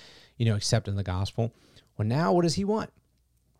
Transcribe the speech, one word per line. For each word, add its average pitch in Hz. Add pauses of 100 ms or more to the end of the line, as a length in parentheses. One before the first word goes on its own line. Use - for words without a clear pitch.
(380)
you 117
know, 113
accepting 101
the 101
gospel. 98 (440)
Well, 107
now 160
what 175
does 165
he 190
want? 208 (680)